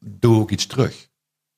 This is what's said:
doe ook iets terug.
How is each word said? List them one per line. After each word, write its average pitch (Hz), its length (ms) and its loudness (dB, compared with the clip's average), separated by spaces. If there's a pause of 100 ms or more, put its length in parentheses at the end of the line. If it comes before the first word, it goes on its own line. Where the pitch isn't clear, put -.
doe 110 400 2
ook 104 100 -4
iets 101 160 -4
terug. - 440 -4 (480)